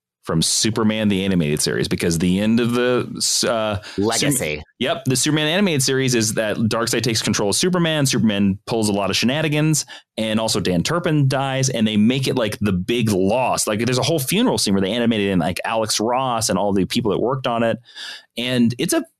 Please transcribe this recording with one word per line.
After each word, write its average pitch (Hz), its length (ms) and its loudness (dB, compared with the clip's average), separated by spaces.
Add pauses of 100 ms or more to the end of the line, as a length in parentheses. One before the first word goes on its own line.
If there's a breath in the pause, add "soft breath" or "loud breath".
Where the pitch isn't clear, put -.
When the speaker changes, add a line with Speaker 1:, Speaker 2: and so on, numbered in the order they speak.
(220)
Speaker 1:
from 82 200 0
Superman 110 680 0
the 95 160 2
Animated 82 360 0
Series, 60 260 -2
because 85 320 -2
the 90 220 2
end 110 180 2
of 120 140 0
the, 120 760 -2
uh, 107 320 -2 (160 loud breath)
Speaker 2:
Legacy. 107 600 -2
Speaker 1:
Su-, 76 60 -10 (180)
yep, 160 240 -4
the 131 100 0
Superman 151 320 0
Animated 165 380 2
Series 131 320 2
is 110 180 0
that 107 220 -2
Darkseid 113 460 0
takes 117 200 0
control 104 280 0
of 98 60 0
Superman, 165 500 2
Superman 101 600 2
pulls 113 220 0
a 104 40 0
lot 101 160 0
of 95 80 0
shenanigans, 151 680 0 (300 loud breath)
and 110 240 -2
also 113 180 0
Dan 87 240 0
Turpin 156 460 2
dies, 135 400 -2
and 110 180 0
they 107 100 0
make 123 300 2
it, 104 80 0
like, 110 260 -2
the 104 120 0
big 107 400 0
loss. 95 560 0
Like, 110 180 0
there's 127 120 0
a 123 40 0
whole 151 160 0
funeral 165 400 0
scene 101 160 0
where 98 60 2
they 95 100 0
animated 117 380 2
in, 95 100 2
like, 85 260 -2
Alex 110 360 -2
Ross 123 480 0
and 95 100 0
all 101 140 0
the 95 140 2
people 117 260 -2
that 85 80 -2
worked 127 260 -2
on 117 160 0
it, 113 160 0 (580 loud breath)
and 120 440 0
it's 170 140 -2
a 320 100 0 (140)